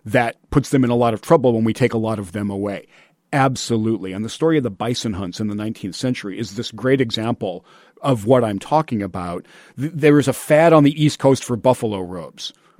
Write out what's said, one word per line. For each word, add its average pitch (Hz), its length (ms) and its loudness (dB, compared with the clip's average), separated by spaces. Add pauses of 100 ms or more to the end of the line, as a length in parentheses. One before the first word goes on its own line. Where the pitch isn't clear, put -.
that 117 320 -2 (140)
puts 139 180 0
them 131 160 2
in 120 60 0
a 123 40 2
lot 117 200 2
of - 80 -8
trouble 127 320 4
when 113 100 0
we 110 80 2
take 117 220 0
a 117 40 0
lot 110 200 -4
of 92 140 -10
them 101 180 -4
away. 98 360 -6 (460)
Absolutely. 113 800 -2
And 101 120 -6
the 113 40 -8
story 160 300 0
of 131 40 -2
the 117 80 -4
bison 113 440 -4
hunts 92 260 -8
in 107 80 -4
the 104 80 -6
nineteenth 107 400 -8
century 113 420 -6
is 101 160 -8
this 113 160 -10
great 127 300 0
example 113 640 -6 (360)
of 120 260 -2
what 123 180 4
I'm 101 160 -2
talking 139 420 -2
about. 90 420 -8 (320)
Th-, 143 160 -6
there 147 220 6
was 139 140 4
a 127 40 0
fad 160 400 4
on 151 120 8
the 151 180 2
East 147 160 2
Coast 135 240 4
for 123 140 -4
buffalo 107 440 0
robes. 87 520 -12 (280)